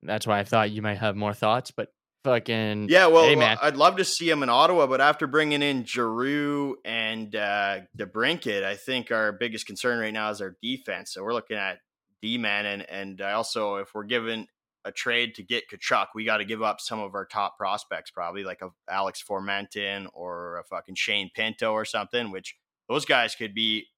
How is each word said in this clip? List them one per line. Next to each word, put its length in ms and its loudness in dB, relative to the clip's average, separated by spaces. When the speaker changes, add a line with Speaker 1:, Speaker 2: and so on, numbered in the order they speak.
Speaker 1:
that's 220 -4
why 140 4
I 60 0
thought 260 2
you 100 -6
might 160 -2
have 200 0
more 160 -2
thoughts, 380 0
but 180 -8
fucking 640 0
Speaker 2:
Yeah, 180 8
well, 180 10
Speaker 1:
hey, 100 8
Speaker 2:
well, 140 6
Speaker 1:
man. 120 2
Speaker 2:
I'd 140 2
love 220 6
to 80 2
see 240 -2
him 120 2
in 80 0
Ottawa, 380 6
but 140 2
after 260 4
bringing 340 2
in 240 0
Giroux 1000 -2
and, 500 -4
uh, 460 0
DeBrincat, 680 -2
I 140 -2
think 340 -4
our 200 0
biggest 360 -6
concern 320 -2
right 140 -4
now 180 -2
is 100 -8
our 200 -10
defense. 520 -8
So 100 -10
we're 100 -4
looking 240 -4
at 220 -4
D-man, 420 0
and, 240 -4
and 320 -10
I 120 -2
also, 420 -2
if 180 -8
we're 120 -8
given 420 -2
a 60 -10
trade 440 -2
to 80 -16
get 260 -4
Tkachuk, 460 0
we 100 -4
gotta 200 0
give 180 -4
up 180 -2
some 180 -6
of 140 -8
our 120 -6
top 340 -4
prospects, 500 -6
probably, 340 -8
like 200 -10
a 60 -12
Alex 380 -4
Formenton 840 -6
or 440 -10
a 60 -10
fucking 320 -10
Shane 400 -2
Pinto 380 -2
or 120 -2
something, 460 -4
which 240 -12
those 160 -2
guys 300 2
could 180 -8
be 340 -2